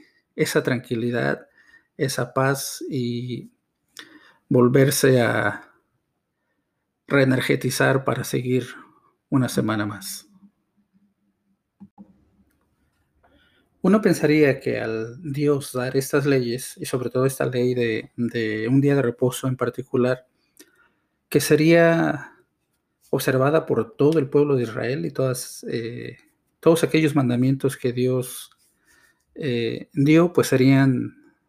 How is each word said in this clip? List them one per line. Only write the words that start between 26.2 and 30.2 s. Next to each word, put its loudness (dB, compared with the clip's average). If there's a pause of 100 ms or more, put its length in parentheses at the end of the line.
todos 4
aquellos 0
mandamientos 0
que -4
Dios, -4 (800)
eh, -6
dio, 4